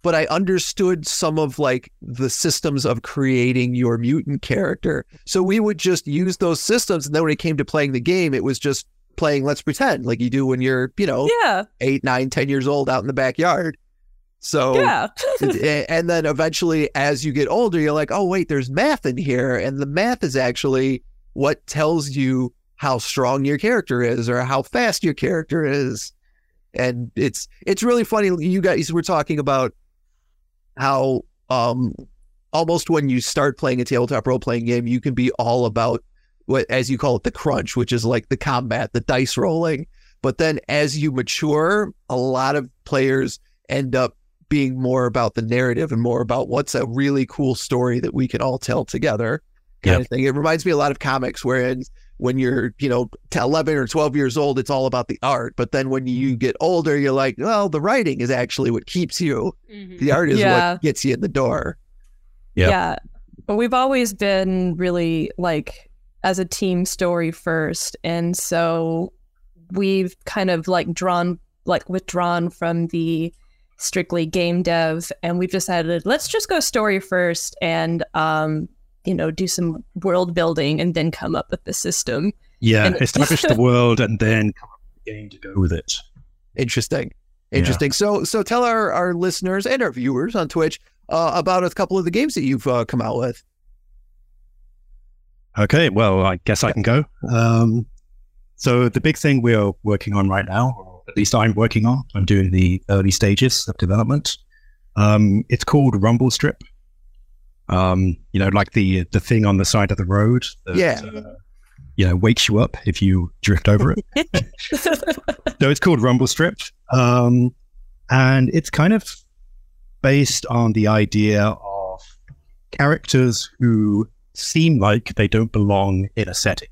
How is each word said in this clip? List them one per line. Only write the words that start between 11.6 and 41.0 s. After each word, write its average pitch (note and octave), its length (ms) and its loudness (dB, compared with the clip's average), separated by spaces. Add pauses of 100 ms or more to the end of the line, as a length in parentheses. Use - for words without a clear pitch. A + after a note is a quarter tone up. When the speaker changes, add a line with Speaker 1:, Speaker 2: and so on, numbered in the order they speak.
Speaker 1:
eight, C3+ 240 0
nine, C3 260 0
ten C#3 180 -2
years C#3 200 0
old C#3+ 200 0
out C3 120 0
in G2+ 80 -8
the C#3 40 -4
backyard. C#3+ 640 0 (640)
So, C3 340 0
Speaker 2:
Yeah. C3 320 2 (180)
<laughs> C5+ 160 -2
Speaker 1:
a-, D3+ 500 0
and E3+ 200 0
then D#3+ 160 2
eventually, D#3+ 680 0
as C#3+ 300 0
you D3+ 80 -2
get C#3 160 0
older, G3 320 2
you're D3+ 140 2
like, D3+ 160 -2
"Oh, G3 160 0
wait, F3+ 240 -2
there's C3+ 180 -2
math A3+ 380 0
in B2+ 100 -2
here." C3 400 -2
And C3+ 220 -4
the C#3+ 80 -4
math G3+ 360 -2
is C3+ 140 -2
actually C3 680 0 (300)
what C#3+ 340 -2
tells D3+ 440 -2
you C3 420 -2 (240)
how C3 220 -2
strong C3+ 480 0
your C#3+ 100 0
character G3 460 0
is A#2+ 260 0
or B2 140 0
how C3+ 180 -2
fast A#3 420 -2
your D#3 120 0
character D#3+ 500 -2
is. C3+ 480 -4 (640)
And A#2+ 420 -4
it's, - 320 -2 (180)
it's G3 160 -2
really A#3+ 220 2
funny. G#3+ 220 0 (200)
You F#3 140 0
guys F3 320 0
were E3+ 80 0
talking D#3 380 -2
about C3+ 340 0 (1040)
how, C3+ 460 0 (280)
um, A#2+ 440 -2 (580)
almost E3 380 -2
when D3+ 180 2
you B2 120 0
start C#3+ 380 -2
playing B2+ 220 -2
a B2 40 -2
tabletop B2 420 -2
role-playing A#2+ 400 -2
game, A#2+ 200 0
you B2 140 0
can C3 140 -4
be B2 180 0
all A#2+ 340 0
about A2+ 380 -2 (420)
what, C3+ 220 0
as C3 220 -2
you B2 80 0
call B2+ 180 0
it, - 60 -6
the A#3+ 80 -2
crunch, B2 460 -4
which A#2+ 160 -2
is, A#2 120 -2
like, A#2 240 -2
the C3+ 80 -2
combat, B2 560 -4
the A#2 80 -2
dice C3 360 0
rolling. D#3+ 500 -2 (360)
But C3 160 -2
then D#3 200 2 (100)
as D3 300 0
you D3 140 0